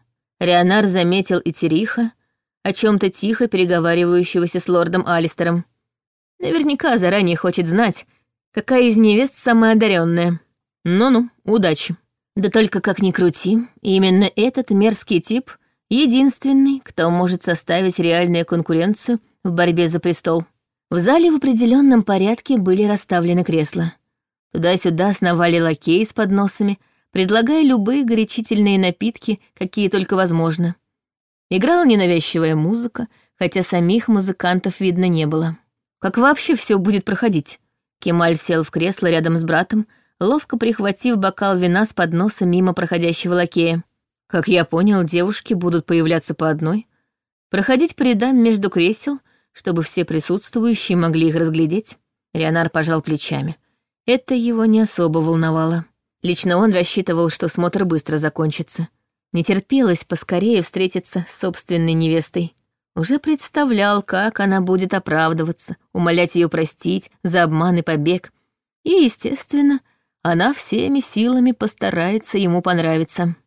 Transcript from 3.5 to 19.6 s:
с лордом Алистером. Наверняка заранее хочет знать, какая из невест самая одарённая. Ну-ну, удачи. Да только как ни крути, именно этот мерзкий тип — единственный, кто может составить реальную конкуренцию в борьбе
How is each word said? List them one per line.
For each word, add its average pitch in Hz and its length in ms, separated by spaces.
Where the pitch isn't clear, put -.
с 170 100
лордом 175 380
Алистером. 170 580
Наверняка 302 600
заранее 180 380
хочет 180 280
знать, 190 400
какая 247 320
из 233 140
невест 220 380
самая 226 380
одарённая. 170 680
Ну-ну, 233 460
удачи. 180 520
Да 196 140
только 208 320
как 190 200
ни 190 100
крути, 185 480
именно 190 540
этот 247 340
мерзкий 202 520
тип — 233 300
единственный, 269 920
кто 165 260
может 175 340
составить 180 540
реальную 170 480
конкуренцию 175 760
в 185 80
борьбе 170 360